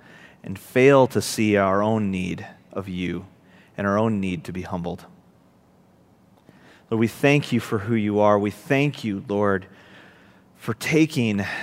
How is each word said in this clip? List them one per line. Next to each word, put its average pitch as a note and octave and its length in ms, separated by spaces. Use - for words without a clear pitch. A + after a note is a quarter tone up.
and F#2+ 160
fail C3+ 480
to G#2+ 160
see G#2+ 340
our G2 260
own A2 280
need F#2 360
of G2 160
you F2+ 380
and G2+ 100
our G2+ 120
own A2 220
need F2+ 240
to F#2 80
be F2+ 100
humbled. F2 440
Lord, A2 100
we A2+ 80
thank C#3+ 440
you A#2+ 80
for - 180
who G2+ 160
you G#2 260
are. G#2 180
We G2+ 120
thank C#3 540
you, G2+ 240
Lord, G2+ 380
for - 180
taking A#2+ 680